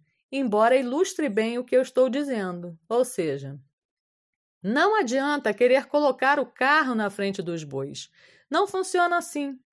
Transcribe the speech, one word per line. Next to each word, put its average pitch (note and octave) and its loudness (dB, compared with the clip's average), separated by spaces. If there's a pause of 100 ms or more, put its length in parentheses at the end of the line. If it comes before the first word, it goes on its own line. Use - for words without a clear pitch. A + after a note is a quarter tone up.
(320)
embora A#3+ 2
ilustre C#4 0
bem A3 -2
o B3 -8
que B3+ -2
eu B3+ 6
estou B3+ 2
dizendo, G3 -4 (100)
ou A#3+ 2
seja, C#3 -4 (1040)
não D4+ 2
adianta C#4 0
querer B3+ 4
colocar C#4+ 2
o B3+ -2
carro C4 0
na G#3+ 0
frente G3 -4
dos E3 -6
bois. C3+ -10 (400)
Não F4 0
funciona F4+ 0
assim. C#4 -6 (140)